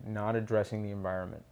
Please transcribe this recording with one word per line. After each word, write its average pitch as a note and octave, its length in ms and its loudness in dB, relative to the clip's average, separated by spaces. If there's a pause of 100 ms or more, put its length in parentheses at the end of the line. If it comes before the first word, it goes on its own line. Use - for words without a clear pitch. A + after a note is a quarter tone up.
not G#2+ 280 0
addressing G#2+ 480 2
the G#2 80 -4
environment. F#2 600 -4